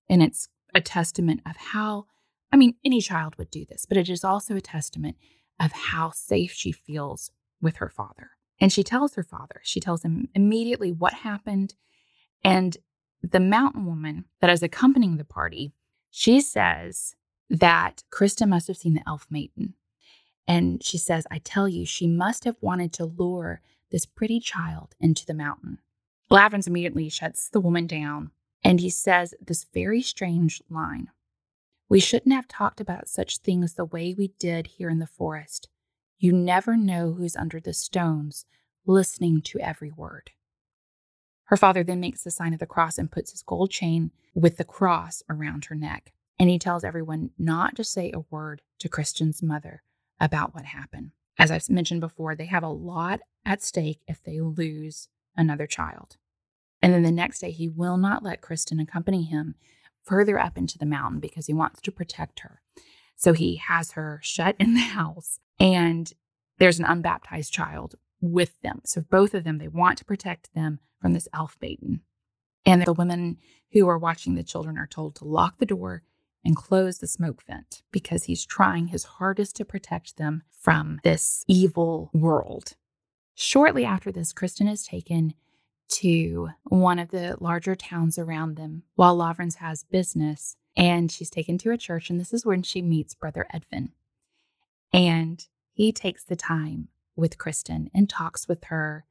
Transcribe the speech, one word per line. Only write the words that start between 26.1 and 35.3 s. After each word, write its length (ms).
Lavrans 340
immediately 440
shuts 380
the 140
woman 240
down, 460
and 160
he 100
says 500
this 320
very 300
strange 640
line, 440
"We 100
shouldn't 340
have 140
talked 340
about 260
such 300
things 360
the 120
way 300
we 140
did 260
here 240
in 80
the 80
forest. 640